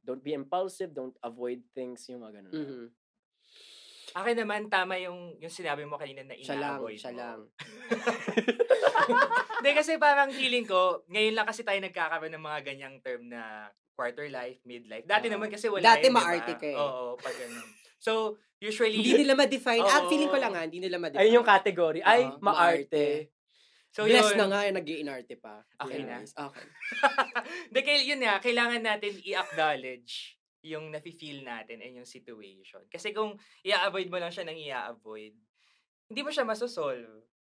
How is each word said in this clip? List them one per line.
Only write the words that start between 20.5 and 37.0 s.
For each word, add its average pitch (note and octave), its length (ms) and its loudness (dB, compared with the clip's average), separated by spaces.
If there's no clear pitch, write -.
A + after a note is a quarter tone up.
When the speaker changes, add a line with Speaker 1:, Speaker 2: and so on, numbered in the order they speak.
Speaker 2:
ah, E3 120 -4
hindi E3+ 160 -8
nila F3+ 160 -4
ma-define. F3 240 0
Speaker 1:
Ay, A3 160 10
yung A3+ 80 6
category. F3 560 4
Ay, A#3 240 6
Speaker 2:
Oo, B3+ 160 -8
Speaker 1:
maarte. D#3 880 2
Speaker 2:
maarte. - 100 -20
Speaker 3:
So, G#3+ 120 -6
Speaker 2:
Bless A3 300 8
Speaker 3:
yun. G#3 60 4
Speaker 2:
na G3+ 100 6
nga, G3 100 0
nag-iinarte D3 680 -8
pa. G#2+ 240 -20
Speaker 3:
Okay C#3 240 -8
na. A#2+ 160 -10
Speaker 2:
Anyways, - 160 -18
okay. - 320 -12
Speaker 3:
<laughs> D#4+ 520 -4
Hindi, A#3+ 140 -2
kaya, C#4+ 200 2
yun C4+ 180 -2
nga, A3+ 200 2
kailangan A#3+ 420 0
natin G#3 380 -2
i-acknowledge D3+ 1200 -4
yung D#3 260 -10
nafe-feel D3+ 540 -14
natin A#2 400 -12
and B2 160 -18
yung B2 80 -20
situation. G2 800 -20
Kasi G3+ 240 -10
kung G#3 240 -4
i-avoid F#3 460 0
mo F3 80 -8
lang F3 160 -4
siya F3 160 -10
nang D#3+ 80 -10
i-avoid, A2+ 800 -12
hindi A3 160 -10
mo D4 80 -8
siya C#4 160 -2
masosolve. C3 800 -6